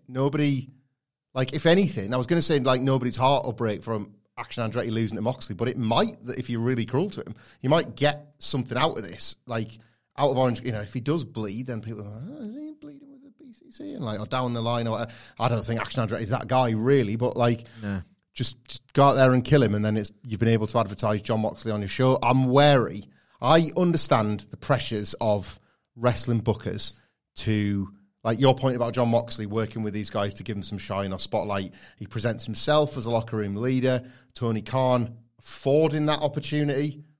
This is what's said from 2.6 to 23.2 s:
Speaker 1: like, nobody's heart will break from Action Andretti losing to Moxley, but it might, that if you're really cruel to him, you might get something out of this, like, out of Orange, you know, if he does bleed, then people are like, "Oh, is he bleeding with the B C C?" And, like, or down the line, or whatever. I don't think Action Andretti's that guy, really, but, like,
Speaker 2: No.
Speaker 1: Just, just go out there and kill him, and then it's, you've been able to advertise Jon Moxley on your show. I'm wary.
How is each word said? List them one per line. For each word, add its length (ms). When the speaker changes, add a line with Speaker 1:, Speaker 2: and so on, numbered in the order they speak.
Speaker 1:
like, 220
nobody's 340
heart 300
will 80
break 280
from 300
Action 320
Andretti 200
losing 260
to 60
Moxley, 320
but 140
it 100
might, 480
that 120
if 120
you're 100
really 240
cruel 260
to 120
him, 120
you 80
might 260
get 420
something 380
out 220
of 60
this, 320
like, 320
out 120
of 80
Orange, 240
you 100
know, 100
if 100
he 80
does 240
bleed, 420
then 140
people 220
are 80
like, 200
"Oh, 120
is 120
he 240
bleeding 320
with 120
the 80
B 120
C 160
C?" 240
And, 100
like, 160
or 60
down 260
the 100
line, 240
or 60
whatever. 200
I 100
don't 160
think 160
Action 260
Andretti's 240
that 180
guy, 240
really, 440
but, 220
like, 260
Speaker 2:
No. 200
Speaker 1:
Just, 320
just 240
go 100
out 120
there 180
and 100
kill 200
him, 120
and 100
then 120
it's, 160
you've 160
been 120
able 160
to 120
advertise 440
Jon 180
Moxley 320
on 80
your 80
show. 340
I'm 220
wary. 600